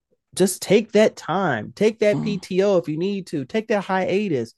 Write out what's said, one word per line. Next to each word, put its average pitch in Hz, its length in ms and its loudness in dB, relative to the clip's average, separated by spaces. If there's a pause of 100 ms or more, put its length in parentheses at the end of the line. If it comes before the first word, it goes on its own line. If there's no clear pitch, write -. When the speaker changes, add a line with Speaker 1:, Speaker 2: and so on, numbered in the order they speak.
(340)
Speaker 1:
just - 280 0
take 220 300 2
that 208 220 4
time, 147 640 -4
take 214 240 0
that 208 160 2
Speaker 2:
Mm. 151 80 -4
Speaker 1:
P 208 140 -2
T 185 240 -2
O 196 160 4
if 170 100 -2
you 151 80 -4
need 190 320 -4
to, 143 160 -6
take 220 240 -4
that 208 160 0
hiatus, 185 720 -2